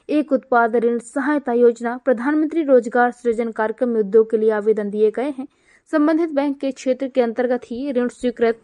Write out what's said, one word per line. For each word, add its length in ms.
एक 240
उत्पाद 440
ऋण 220
सहायता 540
योजना 440
प्रधानमंत्री 680
रोजगार 480
सृजन 400
कार्यक्रम 380
में 120
उद्योग 300
के 80
लिए 120
आवेदन 400
दिए 200
गए 280
हैं, 100
संबंधित 400
बैंक 300
के 100
क्षेत्र 380
के 140
अंतर्गत 480
ही 220
ऋण 160
स्वीकृत 560